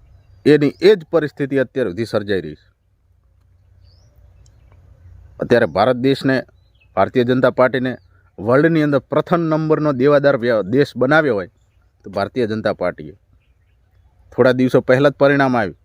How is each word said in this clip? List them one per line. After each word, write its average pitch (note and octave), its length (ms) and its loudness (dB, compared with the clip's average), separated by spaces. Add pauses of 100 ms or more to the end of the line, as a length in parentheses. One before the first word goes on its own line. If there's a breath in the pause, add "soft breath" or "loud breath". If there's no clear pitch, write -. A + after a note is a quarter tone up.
(460)
એની D3 340 4
એ G3+ 140 6
જ F3+ 60 -2 (100)
પરિસ્થિતિ D3 460 -4
અત્યાર B2+ 320 -2
સુધી F#2 160 -6
સર્જાઈ G#2 360 -4
રહી D#2 140 -10
છે. - 200 -20 (2750)
અત્યારે A#2 260 2
ભારત G#2+ 300 0
દેશને, C3 460 -2 (540)
ભારતીય G2 280 2
જનતા B2 260 0
પાર્ટીને B2+ 460 -2 (420)
વર્લ્ડની D3+ 440 2
અંદર C#3+ 160 0
પ્રથમ D#3 420 -2
નંબરનો D#3 520 -2
દેવાદાર C#3 440 2
વ્ય-, A2+ 260 0
દેશ B2 340 0
બનાવ્યો C#3 380 2
હોય F#2+ 140 -6 (560)
તો G#2 60 -18
ભારતીય G2 360 -4
જનતા G#2+ 260 -4
પાર્ટીએ. E2+ 520 -8 (1120)
થોડા B2+ 180 4
દિવસો B2+ 300 0
પહેલા C#3 280 2
જ - 80 -4
પરિણામ C#3 380 2
આવ્યું. G2+ 280 -4